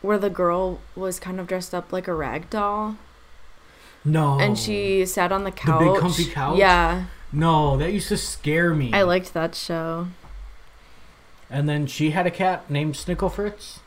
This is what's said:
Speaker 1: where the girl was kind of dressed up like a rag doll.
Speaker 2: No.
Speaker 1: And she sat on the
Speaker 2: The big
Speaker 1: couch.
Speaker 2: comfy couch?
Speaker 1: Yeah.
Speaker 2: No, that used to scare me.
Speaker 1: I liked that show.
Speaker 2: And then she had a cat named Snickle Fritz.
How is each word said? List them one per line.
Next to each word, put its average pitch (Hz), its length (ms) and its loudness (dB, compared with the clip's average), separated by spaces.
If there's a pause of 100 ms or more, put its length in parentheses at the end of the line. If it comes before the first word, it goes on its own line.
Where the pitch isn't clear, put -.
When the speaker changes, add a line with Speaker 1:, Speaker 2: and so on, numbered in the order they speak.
Speaker 1:
where 202 160 2
the 202 120 0
girl 180 500 0 (140)
was 185 240 -6
kind 185 220 -8
of 170 60 -8
dressed 185 280 -6
up 175 160 -6
like 185 160 -4
a 180 80 -2
rag 151 360 -6
doll. 214 460 -2 (1080)
Speaker 2:
No. 147 340 4
Speaker 1:
And 208 200 2
she 196 480 0
sat 185 260 0
on 196 120 -2
the 190 60 -4
Speaker 2:
The 185 60 -16
big - 80 -10 (240)
Speaker 1:
couch. 196 120 4
Speaker 2:
comfy 170 260 0
couch? 147 320 0
Speaker 1:
Yeah. 180 460 6 (280)
Speaker 2:
No, 151 460 4
that 165 140 0
used 202 160 -2
to 208 80 2
scare 165 560 0
me. 139 220 0
Speaker 1:
I 196 80 4
liked 180 320 2
that 165 220 -2
show. 165 500 -4 (1400)
Speaker 2:
And 143 180 0
then 147 200 0
she 151 240 0
had 180 120 0
a 131 60 2
cat 185 400 -2
named 147 240 -2
Snickle 180 380 -4
Fritz. - 540 -8